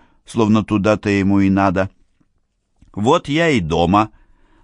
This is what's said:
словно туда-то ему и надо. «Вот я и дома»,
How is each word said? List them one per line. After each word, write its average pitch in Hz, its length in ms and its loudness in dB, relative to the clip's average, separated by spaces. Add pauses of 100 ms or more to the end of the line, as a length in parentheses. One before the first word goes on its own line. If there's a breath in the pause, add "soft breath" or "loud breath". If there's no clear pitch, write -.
(240 soft breath)
словно 110 400 0
туда-то 104 460 -2
ему 98 300 0
и 98 100 2
надо. 95 400 0 (1040)
«Вот 131 340 0
я 160 220 -2
и 127 100 0
дома», 85 500 0 (540)